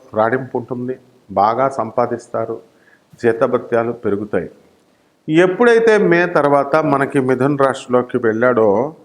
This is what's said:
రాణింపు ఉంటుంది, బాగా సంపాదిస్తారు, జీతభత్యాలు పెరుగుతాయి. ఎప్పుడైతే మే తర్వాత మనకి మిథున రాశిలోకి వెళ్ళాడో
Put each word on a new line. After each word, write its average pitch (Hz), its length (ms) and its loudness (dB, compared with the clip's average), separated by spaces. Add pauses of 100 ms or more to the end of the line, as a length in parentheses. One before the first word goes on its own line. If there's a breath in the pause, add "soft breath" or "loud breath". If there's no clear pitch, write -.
(140)
రాణింపు 120 440 -2
ఉంటుంది, 123 400 -10 (320)
బాగా 110 380 0
సంపాదిస్తారు, 113 920 -6 (640 soft breath)
జీతభత్యాలు 117 680 -2
పెరుగుతాయి. 101 580 -6 (800)
ఎప్పుడైతే 214 720 4
మే 175 280 2
తర్వాత 143 500 2
మనకి 143 440 0
మిథున 131 360 0
రాశిలోకి 123 600 0
వెళ్ళాడో 117 760 2 (100)